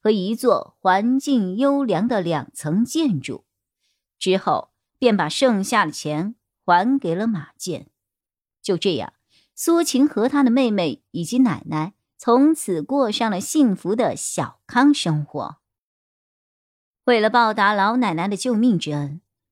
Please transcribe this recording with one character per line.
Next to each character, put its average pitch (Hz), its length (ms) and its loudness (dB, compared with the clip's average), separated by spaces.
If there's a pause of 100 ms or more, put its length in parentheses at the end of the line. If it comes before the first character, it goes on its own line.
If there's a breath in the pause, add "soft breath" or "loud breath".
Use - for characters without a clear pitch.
和 214 80 2
一 208 260 0
座 220 460 0
环 208 360 2
境 214 380 0
优 277 260 2
良 208 240 0
的 240 140 0
两 160 320 -4
层 175 320 -2
建 262 340 -2
筑， - 280 -12 (720)
之 185 180 0
后 - 380 -4 (240)
便 226 180 2
把 156 140 -2
剩 214 340 0
下 208 220 0
的 151 40 -6
钱 156 440 -6 (340)
还 208 300 2
给 165 160 -2
了 208 120 -2
马 196 300 -4
健。 - 300 -10 (720)
就 190 160 -2
这 170 200 -2
样， 98 180 -8 (400)
苏 339 280 2
晴 285 240 2
和 240 220 0
她 285 140 2
的 254 80 4
妹 247 200 2
妹 180 320 -2 (100)
以 170 120 -6
及 240 140 -2
奶 240 300 2
奶 160 260 -4 (240)
从 269 360 4
此 175 280 -4
过 262 280 -2
上 226 200 -2
了 190 100 -4
幸 247 340 2
福 185 220 -4
的 190 180 0
小 - 520 -8
康 277 260 4
生 156 320 -2
活。 - 320 -10 (1500)
为 240 140 4
了 214 120 2
报 226 240 2
答 208 180 2
老 208 240 0
奶 226 160 0
奶 170 160 -4
的 202 80 -4
救 247 180 -2
命 214 240 2
之 151 140 -6
恩， 147 300 -6 (300)